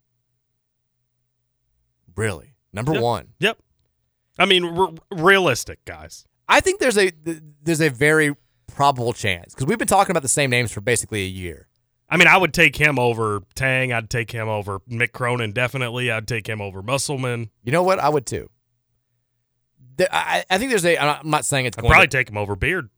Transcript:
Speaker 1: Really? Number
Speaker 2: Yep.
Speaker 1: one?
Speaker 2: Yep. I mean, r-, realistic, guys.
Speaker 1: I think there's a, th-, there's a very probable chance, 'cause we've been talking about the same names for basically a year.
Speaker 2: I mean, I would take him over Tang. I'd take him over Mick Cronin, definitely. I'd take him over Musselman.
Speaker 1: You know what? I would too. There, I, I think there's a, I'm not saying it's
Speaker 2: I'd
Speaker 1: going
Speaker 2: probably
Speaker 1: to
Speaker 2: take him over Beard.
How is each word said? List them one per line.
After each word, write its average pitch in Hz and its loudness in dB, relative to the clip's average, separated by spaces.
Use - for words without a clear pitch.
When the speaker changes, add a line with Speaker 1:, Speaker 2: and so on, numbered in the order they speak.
Speaker 1:
Really? 98 -6
Number 123 -4
Speaker 2:
Yep. 214 0
Speaker 1:
one? 101 -2
Speaker 2:
Yep. 214 -2
I 180 4
mean, 185 2
r-, 170 0
realistic, 175 2
guys. 78 -18
Speaker 1:
I 240 6
think 381 0
there's 254 2
a, 190 4
th-, 160 -10
there's 160 0
a 156 4
very 147 2
probable 127 0
chance, 92 -4
'cause 135 -4
we've 226 0
been 226 -4
talking 196 4
about 165 0
the 127 -4
same 143 2
names 120 0
for 104 -10
basically 110 -2
a 92 -4
year. 90 -10
Speaker 2:
I 156 -2
mean, 175 6
I 165 6
would 175 2
take 160 4
him 151 2
over 113 0
Tang. 131 -2
I'd 113 -4
take 117 -4
him 110 -6
over 101 -6
Mick 117 -4
Cronin, 120 -4
definitely. 123 -4
I'd 110 -6
take 113 -6
him 110 -8
over 95 -10
Musselman. 123 -4
Speaker 1:
You 117 -4
know 170 2
what? 190 2
I 143 2
would 151 0
too. 65 -8
There, 185 4
I, 165 -2
I 185 2
think 262 -2
there's 185 0
a, 170 4
I'm 143 -2
not 151 0
saying 131 -2
it's 107 -6
Speaker 2:
I'd 113 -10
Speaker 1:
going 120 2
Speaker 2:
probably 170 8
Speaker 1:
to 135 -2
Speaker 2:
take 127 -2
him 104 -8
over 104 -4
Beard. 135 -4